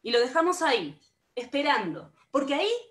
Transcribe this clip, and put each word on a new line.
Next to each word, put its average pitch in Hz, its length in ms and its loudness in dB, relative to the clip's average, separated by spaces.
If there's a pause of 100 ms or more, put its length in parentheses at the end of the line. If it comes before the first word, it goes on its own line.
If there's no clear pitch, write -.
Y 233 80 -8
lo 233 100 4
dejamos 330 420 2
ahí, 220 360 0 (360)
esperando, 247 760 -2 (180)
porque 277 240 0
ahí 392 180 0 (180)